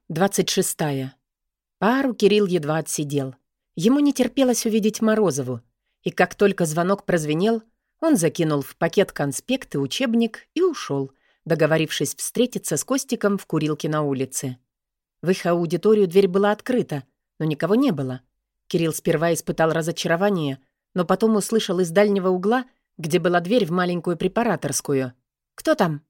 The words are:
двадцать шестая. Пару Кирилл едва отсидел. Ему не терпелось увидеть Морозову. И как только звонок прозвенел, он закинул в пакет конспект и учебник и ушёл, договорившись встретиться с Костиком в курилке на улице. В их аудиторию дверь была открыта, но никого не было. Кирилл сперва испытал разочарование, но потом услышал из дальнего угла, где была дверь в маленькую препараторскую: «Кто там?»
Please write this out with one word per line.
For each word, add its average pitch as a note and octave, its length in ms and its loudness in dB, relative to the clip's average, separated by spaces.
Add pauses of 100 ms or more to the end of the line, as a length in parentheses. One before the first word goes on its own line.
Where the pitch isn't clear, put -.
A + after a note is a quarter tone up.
двадцать F3+ 400 0
шестая. C#3+ 640 -2 (640)
Пару B3 380 0
Кирилл G#3 320 4
едва D#3+ 300 -2
отсидел. C#3+ 580 -4 (400)
Ему A#3 240 2
не C#4+ 120 2
терпелось B3 540 0
увидеть G#3+ 360 0
Морозову. D3 600 0 (400)
И F3 80 -4
как - 240 0
только G3 320 2
звонок F3 400 -2
прозвенел, F3 560 0 (380)
он D#4 180 2
закинул D#3 440 0
в - 140 -12
пакет F3+ 360 0
конспект - 640 -6
и - 20 0
учебник A3+ 800 -2
и E4+ 80 0
ушёл, C#3+ 480 -4 (320)
договорившись D#3 720 0
встретиться - 600 -4
с - 80 -4
Костиком A3 540 -2
в - 80 -10
курилке D#3 420 -2
на D3+ 140 -2
улице. C3 560 -4 (640)
В D#3+ 80 -4
их F#3 160 0
аудиторию F3 600 2
дверь F#3+ 220 4
была G3 220 2
открыта, G3+ 520 -4 (340)
но D#3 80 -4
никого E3 300 0
не C4 160 2
было. C3 300 -4 (440)
Кирилл E3 280 0
сперва E3+ 400 0
испытал D#3+ 400 0
разочарование, E3 880 0 (360)
но F3+ 100 0
потом A3 300 2
услышал G3+ 460 0
из E3 100 -2
дальнего G3 380 4
угла, G#3 360 0 (320)
где D#3+ 220 0
была F3 220 2
дверь G3+ 240 2
в D3+ 60 -6
маленькую F3 460 -2
препараторскую: D3 960 -2 (400)
«Кто D#4 220 0
там?» D#3+ 340 0